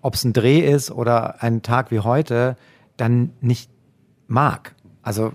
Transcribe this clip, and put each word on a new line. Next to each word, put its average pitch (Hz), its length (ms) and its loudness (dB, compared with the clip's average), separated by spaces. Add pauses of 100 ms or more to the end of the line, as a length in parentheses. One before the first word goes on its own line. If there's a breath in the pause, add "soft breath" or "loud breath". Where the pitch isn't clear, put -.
ob's - 200 -4
ein 123 100 0
Dreh 127 280 4
ist 143 320 0
oder 117 500 -2
ein 117 200 -2
Tag 120 280 -2
wie 113 80 0
heute, 120 580 0 (400 soft breath)
dann 120 340 0 (100)
nicht 120 300 -2 (580)
mag. 127 480 -2 (260)
Also 110 320 -4